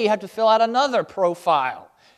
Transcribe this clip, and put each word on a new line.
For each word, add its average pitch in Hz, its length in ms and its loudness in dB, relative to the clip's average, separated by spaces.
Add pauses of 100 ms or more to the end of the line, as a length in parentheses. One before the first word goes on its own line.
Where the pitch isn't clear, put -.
you 208 60 2
have 214 100 0
to 202 80 -16
fill 226 200 -2
out 220 140 4
another 240 420 0
profile. 160 840 -2 (280)